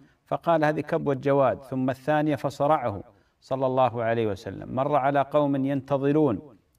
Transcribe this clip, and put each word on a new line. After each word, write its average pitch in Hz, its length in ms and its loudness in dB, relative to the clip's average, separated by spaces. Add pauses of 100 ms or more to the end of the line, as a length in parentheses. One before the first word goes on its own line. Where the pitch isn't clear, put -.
(260)
فقال: 156 400 0
"هذه 156 160 0
كبوة 151 320 -2
جواد"، 135 480 2
ثم 131 280 -4
الثانية 151 460 0
فصرعه 135 680 -2 (400)
صلى 135 220 -4
الله 127 380 0
عليه 117 240 0
وسلم. 101 480 -8
مر 139 200 0
على 139 260 2
قوم 139 440 0
ينتظرون، 139 920 0 (220)